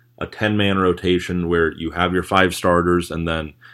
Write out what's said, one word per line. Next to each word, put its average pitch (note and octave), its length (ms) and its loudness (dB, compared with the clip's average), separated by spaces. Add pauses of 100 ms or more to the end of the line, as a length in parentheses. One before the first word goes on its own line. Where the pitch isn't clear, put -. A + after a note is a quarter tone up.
(180)
a - 80 -6
ten-man G#2 520 0
rotation F2+ 720 0
where E2 240 0
you D#2+ 180 -8
have F2+ 240 0
your F2+ 80 0
five F#2 320 2
starters F2 560 2
and E2 160 -6
then, D#2+ 260 -6 (220)